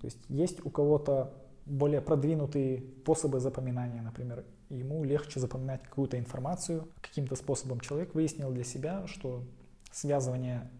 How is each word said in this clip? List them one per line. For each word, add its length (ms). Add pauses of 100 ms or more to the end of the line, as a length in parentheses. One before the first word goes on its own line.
То 60
есть 220
есть 380
у 40
кого-то 640 (340)
более 340
продвинутые 840 (180)
способы 380
запоминания, 640
например, 420 (260)
ему 340
легче 360
запоминать 420
какую-то 360
информацию. 720 (120)
Каким-то 360
способом 440
человек 340
выяснил 380
для 120
себя, 420
что 360 (540)
связывание 840